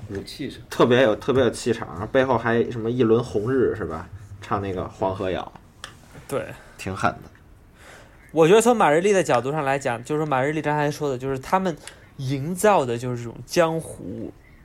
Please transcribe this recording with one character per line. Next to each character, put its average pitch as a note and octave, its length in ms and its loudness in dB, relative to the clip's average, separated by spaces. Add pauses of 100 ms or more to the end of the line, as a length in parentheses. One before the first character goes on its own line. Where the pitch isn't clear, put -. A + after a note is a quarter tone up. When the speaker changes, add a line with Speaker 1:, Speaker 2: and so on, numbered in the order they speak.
Speaker 1:
嗯。 G2+ 80 -10
Speaker 2:
有 G2 80 -6
气 C3+ 260 -10
场。 - 180 -16
Speaker 3:
特 - 160 2
别 B2 180 6
有， A2 120 4
特 A2+ 180 -4
别 B2+ 120 4
有 A#2 60 4
气 A#2 220 -4
场， - 180 -4
然 E2 100 -12
后 A2 80 -4
背 C3 160 2
后 C3 120 2
还 A#2 360 0
什 A#2+ 80 -8
么 A2 100 -4
一 B2+ 140 2
轮 A2+ 180 4
红 A2+ 300 -2
日， A2 240 2
是 G2 80 -6
吧？ D#2+ 240 -8 (320)
唱 G#2 200 -4
那 G2 120 -4
个 F2+ 160 -4
黄 F#2+ 260 -2
河 G2 160 -4
谣。 - 220 -6 (760)
Speaker 1:
对。 B2+ 200 -4 (300)
Speaker 3:
挺 F#2+ 180 -6
狠 F#2+ 180 -2
的。 - 180 -16 (1000)
Speaker 1:
我 D#3 160 6
觉 F3+ 40 8
得 A3 80 10
从 A#3 160 4
马 F3+ 140 4
日 D#3 100 6
丽 G#3 120 2
的 F#3+ 100 4
角 C3 180 2
度 C3 120 -2
上 D3+ 120 -2
来 C3+ 140 0
讲， A#2+ 240 -4
就 D3+ 140 -4
是 - 40 0
说 D#3 60 -2
马 C3+ 160 0
日 C#3+ 80 0
丽 D#3 100 -4
刚 D3 160 -2
才 D3 140 0
说 D3 180 -4
的， C3 80 -2
就 C3 140 -6
是 C3+ 80 -4
他 F#3+ 220 0
们 F3+ 140 -2 (420)
营 C#3 360 -6
造 F#3 320 4
的 A#2 140 -2
就 B2 160 -6
是 A#2+ 80 -8
这 A#2 80 -10
种 - 20 -14 (140)
江 E3 340 0
湖 - 520 -12 (320)